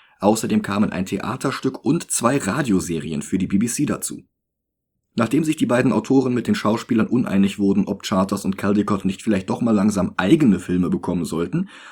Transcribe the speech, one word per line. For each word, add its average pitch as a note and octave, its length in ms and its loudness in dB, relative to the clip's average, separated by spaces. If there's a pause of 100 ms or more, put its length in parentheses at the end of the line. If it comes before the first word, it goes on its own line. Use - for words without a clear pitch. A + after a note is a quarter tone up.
(220)
Außerdem G#2+ 400 2
kamen G2+ 300 -2
ein F#2+ 140 -4
Theaterstück - 800 -4
und D#3 260 0
zwei B2 280 0
Radioserien E2 880 -2
für - 140 -2
die F#2 100 0
B G2 100 0
B A2+ 100 2
C C#3+ 180 -2
dazu. - 380 -6 (880)
Nachdem A#2+ 300 0
sich D#3 140 -2
die C3 80 0
beiden B2 260 2
Autoren B2+ 420 2
mit A#2+ 140 -4
den G#2+ 80 2
Schauspielern A2 520 0
uneinig G2 520 0
wurden, G2 260 2
ob G2 160 -6
Charters G2+ 440 -2
und F#2+ 120 -2
Caldecott G2+ 460 0
nicht F#2+ 180 -4
vielleicht F#2+ 280 -2
doch A#2+ 100 -2
mal A#2 160 2
langsam G2 400 2
eigene G#2 420 4
Filme F2+ 320 0
bekommen F2 360 -2
sollten, E2+ 420 -2 (240)